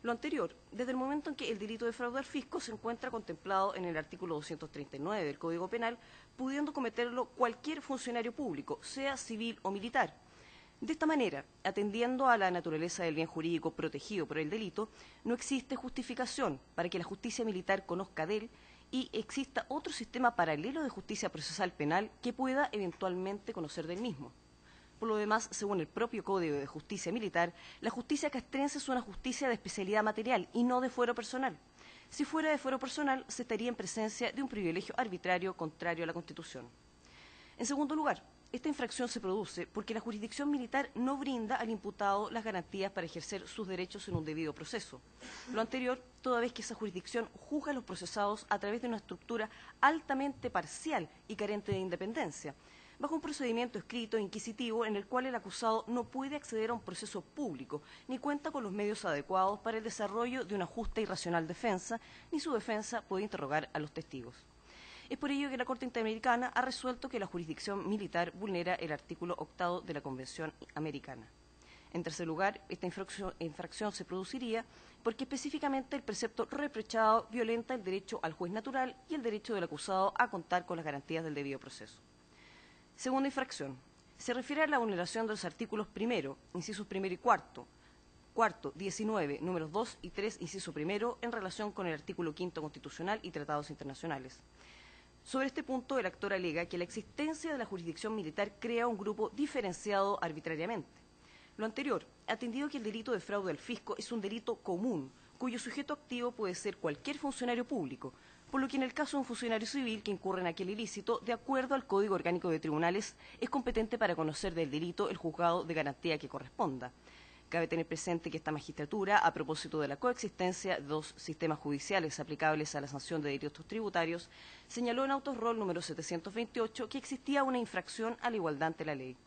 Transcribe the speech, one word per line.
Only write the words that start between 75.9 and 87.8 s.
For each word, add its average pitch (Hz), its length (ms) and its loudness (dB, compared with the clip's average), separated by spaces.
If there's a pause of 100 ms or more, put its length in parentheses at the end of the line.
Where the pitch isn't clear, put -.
el 269 80 -2
precepto 220 420 0
reprochado 220 880 4
violenta 233 420 2
el 226 100 -2
derecho 190 380 -2
al 160 120 0
juez 175 180 -2
natural 254 440 -2 (140)
y 311 60 0
el 269 80 -2
derecho 214 320 0
del 185 80 2
acusado 190 560 2
a 240 100 8
contar 180 380 0
con 170 100 0
las 160 80 -4
garantías 156 380 -2
del 156 100 -2
debido 139 260 -2
proceso. - 380 -14 (960)
Segunda 269 320 2
infracción. 160 480 -2 (420)
Se - 140 -2
refiere 269 300 2
a 311 60 6
la 277 100 4
vulneración 220 480 2
de 214 80 0
los 190 100 -4
artículos 208 440 -2
primero, 190 500 0 (160)
incisos 196 320 -6
primero 190 300 -2
y - 20 -18
cuarto, - 480 2 (680)